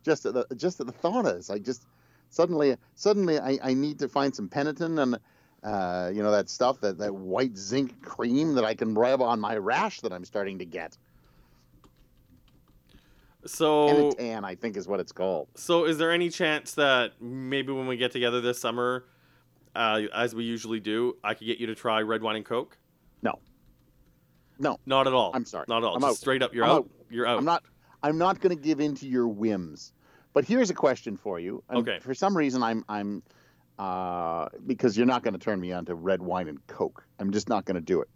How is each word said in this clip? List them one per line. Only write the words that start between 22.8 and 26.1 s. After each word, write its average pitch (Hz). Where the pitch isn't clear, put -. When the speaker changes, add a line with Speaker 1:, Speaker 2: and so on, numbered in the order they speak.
Speaker 1:
No. -
No. 139
Speaker 2:
Not 135
at 131
all? 110
Speaker 1:
I'm 123
sorry. 85
Speaker 2:
Not 117
at 117
all? 95
Speaker 1:
I'm 123
Speaker 2:
Just 135